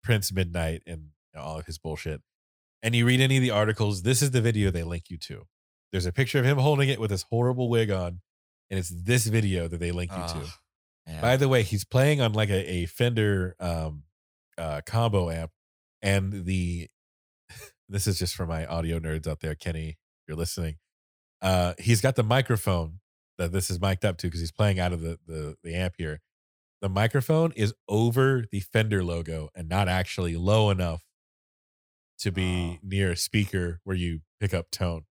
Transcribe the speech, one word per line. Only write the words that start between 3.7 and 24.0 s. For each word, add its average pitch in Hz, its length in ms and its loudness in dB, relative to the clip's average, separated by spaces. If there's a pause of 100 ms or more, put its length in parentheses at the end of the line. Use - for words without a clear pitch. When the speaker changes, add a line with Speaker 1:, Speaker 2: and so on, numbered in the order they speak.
Speaker 1:
this 123 180 2
is 139 100 2
the 123 100 2
video 107 300 2
they 85 120 -2
link 85 260 -8
you 87 80 -12
to. 60 300 -14 (440)
There's 90 140 0
a 87 80 -2
picture 135 260 2
of 123 60 4
him 139 120 4
holding 139 320 4
it 135 100 0
with 110 120 0
his 95 120 -2
horrible 123 460 0
wig 113 220 4
on, 87 300 -4 (480)
and 95 100 -2
it's 87 100 -4
this 104 360 0
video 98 420 0
that 82 120 -6
they 87 120 -2
link 87 200 -4
you 95 60 -8
to. 82 220 -6
Speaker 2:
Ugh, 71 80 -10 (600)
man. 80 140 -8
Speaker 1:
By 123 160 6
the 135 120 4
way, 127 140 4
he's 101 200 -2
playing 139 380 4
on, 113 120 2
like, 107 160 2
a, 92 220 0
a 90 140 0
Fender, 104 760 0
um, 78 440 -4 (540)
uh, 76 280 -6
combo 104 440 2
amp, 82 220 -6 (500)
and 98 440 0
the, 87 420 -2 (600)
<laughs> - 400 -20
this 98 180 -2
is 95 120 2
just 87 160 -4
for 90 100 -6
my 82 200 -4
audio 82 340 -2
nerds 80 280 -4
out 78 140 -6
there, 78 140 -6
Kenny, 80 420 -6 (300)
you're 78 100 -8
listening. 82 400 -4 (640)
Uh, 90 360 4
he's 110 240 4
got 131 140 2
the 117 80 2
microphone 98 760 0 (380)
that 85 140 -2
this 92 180 -2
is 90 100 -4
mic'd 95 240 0